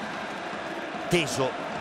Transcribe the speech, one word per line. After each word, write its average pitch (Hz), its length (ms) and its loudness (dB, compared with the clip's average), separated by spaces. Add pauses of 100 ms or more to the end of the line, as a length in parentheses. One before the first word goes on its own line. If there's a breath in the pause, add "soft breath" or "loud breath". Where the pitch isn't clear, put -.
(1080)
teso, 135 420 4 (320)